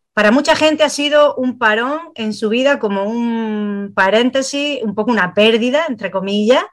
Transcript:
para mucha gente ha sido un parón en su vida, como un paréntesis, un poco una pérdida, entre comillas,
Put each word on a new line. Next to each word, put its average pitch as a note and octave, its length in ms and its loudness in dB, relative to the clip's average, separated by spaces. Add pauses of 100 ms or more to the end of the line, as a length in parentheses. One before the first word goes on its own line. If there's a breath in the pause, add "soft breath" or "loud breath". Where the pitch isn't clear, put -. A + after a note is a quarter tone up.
(140)
para G#3 160 2
mucha D4 240 4
gente D#4 300 2
ha C#4 60 4
sido D4 460 2
un B3+ 220 -4
parón B3+ 560 -2
en A3 180 -6
su G#3+ 180 -4
vida, C4 280 2
como G3+ 260 -2
un G#3+ 920 -4
paréntesis, C4 840 0
un G3+ 120 -4
poco G#3+ 160 -2
una F#3 240 -2
pérdida, A#3 540 2
entre G#3 220 -8
comillas, G#3 520 0 (100)